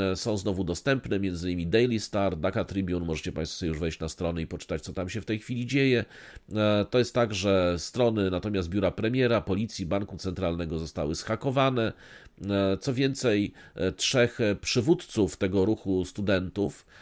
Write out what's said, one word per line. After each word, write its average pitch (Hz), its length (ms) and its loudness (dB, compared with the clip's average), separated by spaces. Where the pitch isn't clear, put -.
e, 92 40 -2
są 107 200 -2
znowu 95 280 -2
dostępne, 110 560 -2
między 90 320 -2
innymi 87 140 -2
Daily 113 340 4
Star, 98 360 0
Dhaka 95 280 0
Tribune, 90 420 -2
możecie 80 260 -4
państwo - 260 -6
sobie 90 100 -2
już 78 100 -2
wejść 82 220 -4
na 82 80 -4
stronę 85 340 -4
i 78 40 -6
poczytać, 82 360 -6
co - 100 -10
tam 92 160 -4
się 104 120 -6
w - 40 -8
tej 110 140 -2
chwili 123 280 -6
dzieje. 127 380 2
E, 104 360 4
to 123 80 4
jest 120 160 2
tak, 117 200 2
że 92 440 4
strony 110 520 2
natomiast 90 380 -2
biura 95 220 2
premiera, 117 500 2
policji, 98 460 -2
banku 98 300 -2
centralnego 85 640 -2
zostały 80 360 -4
zhakowane. 123 800 0
E, 98 300 2
co 131 140 -2
więcej, 123 580 0
e, 92 180 -2
trzech, - 480 2
e, 104 160 2
przywódców 120 800 0
tego 95 280 2
ruchu 95 400 0
studentów, 95 840 -2